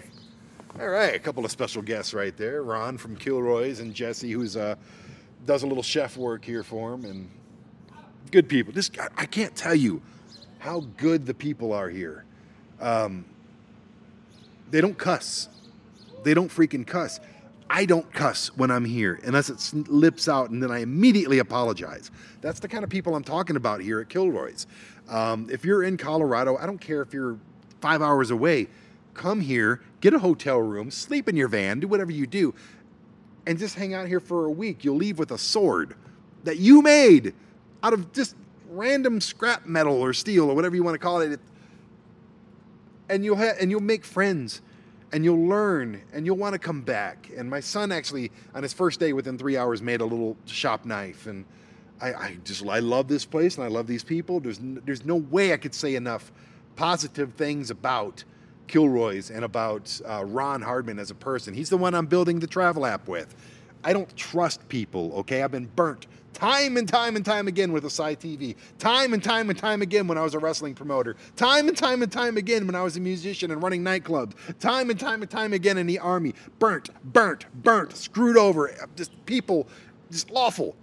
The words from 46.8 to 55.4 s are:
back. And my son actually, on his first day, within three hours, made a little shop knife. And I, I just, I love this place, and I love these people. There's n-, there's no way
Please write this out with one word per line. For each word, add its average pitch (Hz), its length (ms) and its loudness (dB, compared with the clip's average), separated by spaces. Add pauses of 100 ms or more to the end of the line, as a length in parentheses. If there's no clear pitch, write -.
back. 107 560 -6
And 123 140 -10
my 139 100 -6
son 208 320 -4
actually, 139 380 -6 (240)
on 139 80 -8
his 139 100 -6
first 180 280 0
day, 160 120 0
within 131 240 -4
three 135 200 -2
hours, 120 260 -2
made 120 180 -2
a 113 60 -2
little 113 300 -4 (100)
shop 117 400 -4
knife. 101 400 -8
And 98 180 -12 (560)
I, 127 140 -6
I 90 300 -10
just, 98 220 -10
I 101 120 -2
love 123 300 0
this 143 160 -2
place, 170 320 0
and 135 80 -6
I 117 40 -4
love 113 180 -4
these 117 180 -6
people. 170 360 -4
There's 113 180 -8
n-, 127 260 -12
there's 131 200 -6
no 165 120 0
way 170 360 2